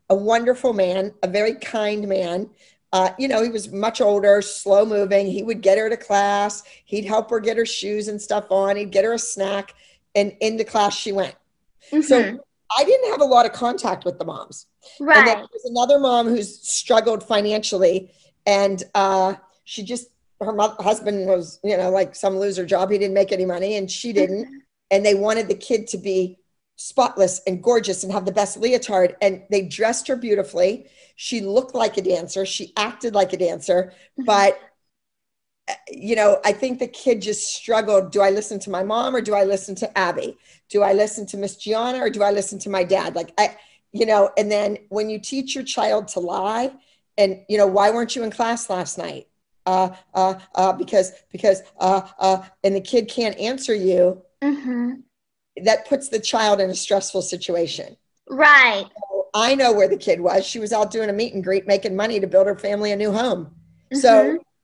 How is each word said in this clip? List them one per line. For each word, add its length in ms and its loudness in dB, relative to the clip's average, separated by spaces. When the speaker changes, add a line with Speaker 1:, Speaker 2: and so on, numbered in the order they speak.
Speaker 1:
a 60 4
wonderful 580 0
man, 400 0
a 60 -2
very 280 0
kind 520 -4
man. 400 -2
Uh, 180 2
you 80 -2
know, 120 2
he 100 0
was 200 -8
much 300 -4
older, 420 6
slow 420 2
moving. 440 2
He 160 -4
would 160 -4
get 180 4
her 100 0
to 80 -2
class. 680 0
He'd 180 -6
help 260 -2
her 80 0
get 180 -2
her 100 2
shoes 420 -6
and 120 -8
stuff 300 -4
on. 260 2
He'd 140 -6
get 140 4
her 80 0
a 60 -2
snack, 560 -4
and 240 2
into 240 -2
class 320 0
she 160 -6
went. 240 -4
So 300 6
Speaker 2:
Mm-hmm. 160 -2
Speaker 1:
I 80 4
didn't 280 4
have 80 -6
a 40 6
lot 220 6
of 60 -6
contact 520 -4
with 140 -4
the 60 -8
moms. 420 -14
And 100 -4
then 160 8
Speaker 2:
Right. 120 4
Speaker 1:
there 160 -14
was 140 -14
another 340 2
mom 280 2
who's 400 -4
struggled 540 0
financially, 880 0
and, 380 0
uh, 380 2
she 220 -14
just, 240 -10
her 120 -4
mo-, 280 0
husband 480 -2
was, 340 -2
you 140 0
know, 140 0
like, 260 0
some 240 -2
loser 260 -4
job. 240 0
He 80 2
didn't 160 -2
make 160 2
any 160 0
money, 300 -2
and 120 -4
she 240 -8
didn't. 340 0
Speaker 2:
Mm-hmm. 100 -20
Speaker 1:
And 160 4
they 80 6
wanted 320 0
the 80 -2
kid 340 -2
to 100 -8
be 400 -2
spotless 720 0
and 160 -4
gorgeous 400 0
and 100 -8
have 120 -4
the 80 -4
best 240 -2
leotard. 640 0
And 300 0
they 120 2
dressed 460 -4
her 80 -2
beautifully. 720 -2
She 260 -6
looked 320 -2
like 240 -2
a 40 -4
dancer. 440 -4
She 320 -10
acted 360 -4
like 200 0
a 20 -6
dancer. 560 -2
Speaker 2:
Mm-hmm. 60 -8
Speaker 1:
But, 340 4
uh, 60 -8
you 260 -6
know, 260 4
I 100 2
think 260 -4
the 100 -4
kid 320 -2
just 340 -6
struggled. 560 0
Do 120 2
I 80 4
listen 300 -4
to 100 -12
my 120 -4
mom 320 -2
or 60 0
do 140 -4
I 100 2
listen 300 -4
to 240 -6
Abby? 400 -4
Do 120 2
I 120 4
listen 320 0
to 100 -12
Miss 200 -8
Gianna 420 -4
or 100 -2
do 140 -2
I 80 4
listen 300 -4
to 100 -10
my 120 0
dad? 320 0
Like, 220 -8
I, 220 0
you 140 0
know, 320 4
and 120 0
then 280 -2
when 220 -4
you 80 -6
teach 360 -8
your 100 -8
child 440 -2
to 120 -6
lie, 520 -4
and, 320 0
you 80 0
know, 80 6
"Why 240 4
weren't 260 -4
you 60 -4
in 80 -4
class 400 -4
last 260 -6
night?" 300 -10
Uh, 240 2
uh, 200 2
uh, 180 2
because, 400 0
because, 300 2
uh, 300 0
uh, 240 2
and 100 2
the 60 -2
kid 280 0
can't 300 -4
answer 360 -4
you, 480 2
Speaker 2:
Mm-hmm. 500 -2
Speaker 1:
that 220 2
puts 220 -4
the 100 -6
child 420 0
in 100 0
a 40 -8
stressful 460 -4
situation. 760 -6
Speaker 2:
Right. 600 4
Speaker 1:
So 240 -4
I 200 2
know 180 4
where 160 4
the 100 0
kid 220 0
was. 260 0
She 120 -10
was 140 -6
out 180 0
doing 200 -2
a 20 -4
meet 220 -4
and 100 -6
greet, 220 -2
making 280 0
money 260 -2
to 60 -2
build 200 4
her 100 -2
family 360 -4
a 40 -2
new 160 -2
home. 420 -2
So 160 4
Speaker 2:
Mm-hmm. 280 6